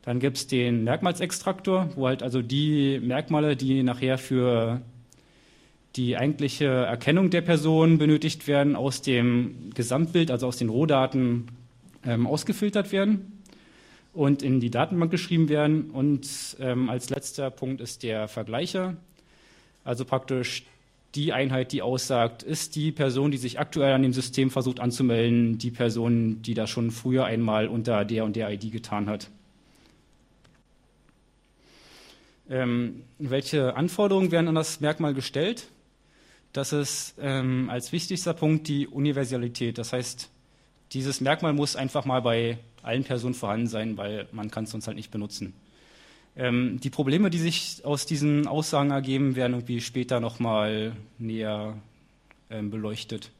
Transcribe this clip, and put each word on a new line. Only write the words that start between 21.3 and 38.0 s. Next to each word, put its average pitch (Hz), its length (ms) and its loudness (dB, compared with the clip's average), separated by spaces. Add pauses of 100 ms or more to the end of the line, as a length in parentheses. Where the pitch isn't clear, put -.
Einheit, 131 380 0
die 135 100 -2
aussagt, 120 640 0
ist - 320 -6
die 156 160 0
Person, 143 400 0
die 139 80 -2
sich 123 220 -4
aktuell 143 320 2
an 131 100 6
dem 131 100 4
System 131 380 0
versucht 127 300 -2
anzumelden, 120 800 2
die 117 120 -4
Person, 117 720 0
die 120 120 -4
das 110 160 -2
schon 117 200 -2
früher 127 340 0
einmal 110 440 2
unter 113 360 0
der 110 200 0
und 107 100 -2
der 107 160 -2
I 104 60 -6
D 107 140 -8
getan 104 380 -6
hat. 107 220 -6 (3250)
Ähm, 120 520 -2 (180)
welche 135 560 0
Anforderungen 185 560 2
werden 170 160 2
an 160 80 2
das 156 240 -2
Merkmal 151 340 0
gestellt? 151 540 -4 (840)
Das 139 200 -4
ist, - 480 -4
ähm, 131 480 0
als 120 220 -6
wichtigster 175 420 -4